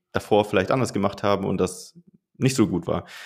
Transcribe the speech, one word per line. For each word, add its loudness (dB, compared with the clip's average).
davor 2
vielleicht 0
anders 0
gemacht -2
haben 0
und -2
das -4
nicht 0
so 4
gut -4
war. -4